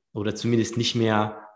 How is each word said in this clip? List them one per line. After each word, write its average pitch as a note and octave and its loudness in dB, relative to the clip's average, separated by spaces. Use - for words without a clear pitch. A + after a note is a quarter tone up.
oder G#2 -4
zumindest A2+ 0
nicht A#2+ 0
mehr G#2+ 0